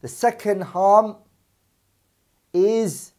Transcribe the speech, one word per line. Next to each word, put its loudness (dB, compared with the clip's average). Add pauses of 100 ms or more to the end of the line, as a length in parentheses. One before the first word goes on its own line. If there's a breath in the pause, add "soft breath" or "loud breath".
The -14
second -4
harm 2 (1400)
is -2